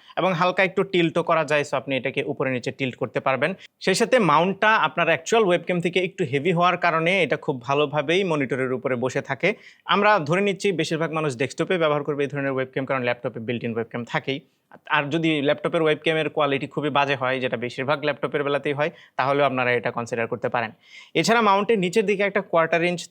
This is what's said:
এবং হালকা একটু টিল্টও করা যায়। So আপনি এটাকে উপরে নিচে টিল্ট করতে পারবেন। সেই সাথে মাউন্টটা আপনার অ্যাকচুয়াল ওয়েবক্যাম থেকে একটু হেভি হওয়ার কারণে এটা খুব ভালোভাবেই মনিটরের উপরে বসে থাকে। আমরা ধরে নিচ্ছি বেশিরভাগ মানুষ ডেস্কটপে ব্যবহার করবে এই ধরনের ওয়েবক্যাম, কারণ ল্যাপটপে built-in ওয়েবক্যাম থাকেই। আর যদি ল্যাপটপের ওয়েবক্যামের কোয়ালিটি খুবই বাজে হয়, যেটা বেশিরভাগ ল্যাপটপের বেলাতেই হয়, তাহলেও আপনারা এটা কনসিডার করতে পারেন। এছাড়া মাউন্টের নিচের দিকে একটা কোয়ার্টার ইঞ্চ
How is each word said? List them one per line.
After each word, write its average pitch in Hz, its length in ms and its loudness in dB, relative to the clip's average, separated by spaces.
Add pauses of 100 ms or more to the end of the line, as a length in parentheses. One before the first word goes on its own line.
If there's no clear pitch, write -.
(200)
এবং 185 100 2 (100)
হালকা 180 280 2
একটু 185 140 -2 (100)
টিল্টও 170 380 4
করা 160 200 2
যায়। 147 180 2
So - 120 -6
আপনি 139 200 -6
এটাকে 135 200 -4 (120)
উপরে 135 240 -2
নিচে 123 220 -6
টিল্ট 131 240 -4
করতে - 240 -4
পারবেন। 131 240 0 (340)
সেই 185 160 2
সাথে 233 160 2 (140)
মাউন্টটা 190 400 4 (160)
আপনার 165 260 0
অ্যাকচুয়াল 220 360 2
ওয়েবক্যাম 175 380 0
থেকে 180 120 -2 (100)
একটু 180 140 -6 (100)
হেভি 143 260 0
হওয়ার 175 260 2
কারণে 165 280 2 (120)
এটা 151 200 0
খুব 143 120 -2 (120)
ভালোভাবেই 147 520 0 (100)
মনিটরের 131 480 -2
উপরে 127 160 -2 (100)
বসে 131 240 -2
থাকে। 139 200 0 (460)
আমরা 208 160 4 (180)
ধরে 180 200 2
নিচ্ছি 196 200 -2 (120)
বেশিরভাগ 160 380 -2
মানুষ 151 220 -2
ডেস্কটপে 160 420 -2
ব্যবহার 147 260 2
করবে 143 180 -2
এই 127 60 -4
ধরনের 139 240 -2
ওয়েবক্যাম, 131 340 -4
কারণ 131 160 -2
ল্যাপটপে 120 400 -4
built-in 117 280 -4
ওয়েবক্যাম 117 280 -6 (100)
থাকেই। 147 280 -4 (560)
আর 151 60 2 (120)
যদি 160 160 0 (160)
ল্যাপটপের 160 380 0
ওয়েবক্যামের 156 520 0
কোয়ালিটি 143 380 0
খুবই 147 240 -2
বাজে 139 220 2
হয়, 131 220 0
যেটা 127 220 -2
বেশিরভাগ 131 420 -4
ল্যাপটপের 143 400 -2
বেলাতেই 143 320 -2
হয়, 156 120 0 (280)
তাহলেও 139 320 4
আপনারা 127 280 0
এটা 120 180 -4
কনসিডার 117 360 -4
করতে 123 220 -4
পারেন। 117 160 -2 (500)
এছাড়া 226 280 4
মাউন্টের 202 360 2
নিচের 196 260 2
দিকে 202 180 0
একটা 196 220 -2
কোয়ার্টার 165 380 2
ইঞ্চ 175 120 -4 (100)